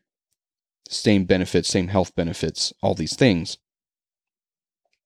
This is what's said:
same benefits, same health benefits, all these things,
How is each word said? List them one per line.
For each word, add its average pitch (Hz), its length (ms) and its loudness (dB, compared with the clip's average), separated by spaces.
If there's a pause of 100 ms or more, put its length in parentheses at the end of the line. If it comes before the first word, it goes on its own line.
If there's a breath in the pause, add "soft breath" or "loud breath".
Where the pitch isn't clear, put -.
(880)
same 101 360 2
benefits, 90 440 2
same 92 200 0
health 95 280 0
benefits, 82 640 -4
all 98 120 0
these 80 220 -6
things, 92 400 0 (1500)